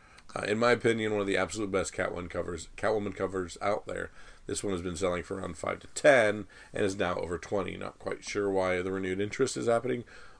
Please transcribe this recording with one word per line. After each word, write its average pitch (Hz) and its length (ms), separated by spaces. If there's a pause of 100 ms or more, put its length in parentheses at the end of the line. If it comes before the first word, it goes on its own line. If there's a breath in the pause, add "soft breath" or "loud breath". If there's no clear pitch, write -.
(340 soft breath)
Uh, - 80
in 104 160
my 120 140
opinion, 113 400
one 104 80
of 98 80
the 98 80
absolute 95 340
best 92 240
Catwoman 90 340
covers, 87 480
Catwoman 104 380
covers 92 480
out 101 240
there. - 240 (360 soft breath)
This 101 180
one 101 80
has 87 100
been 87 140
selling 87 260
for 95 160
around 92 180
five - 240
to - 80
ten 107 580 (260 loud breath)
and - 120
is 98 120
now 90 200
over 87 220
twenty. 92 380
Not 95 220
quite - 260
sure 101 260
why 92 320
the 92 100
renewed 95 280
interest 104 360
is 120 120
happening, 120 360 (360 loud breath)